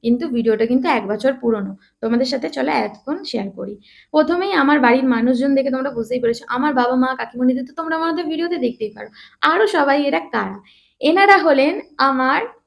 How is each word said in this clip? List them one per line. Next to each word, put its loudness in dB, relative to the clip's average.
কিন্তু 2
ভিডিওটা 0
কিন্তু 0
এক -4
বছর 0
পুরনো। -2
তোমাদের 0
সাথে -4
চলো -2
এখন -8
শেয়ার -6
করি। -10
প্রথমেই 2
আমার 4
বাড়ির 4
মানুষজন 2
দেখে 0
তোমরা -4
বুঝতেই -4
পেরেছো, -2
আমার 0
বাবা 2
মা 2
কাকিমুনিদের -2
তো -20
তোমরা -4
আমাদের -2
ভিডিওতে -4
দেখতেই -4
পারো। -14
আরও 4
সবাই 2
এরা 0
কারা? -4
এনারা 4
হলেন 4
আমার 0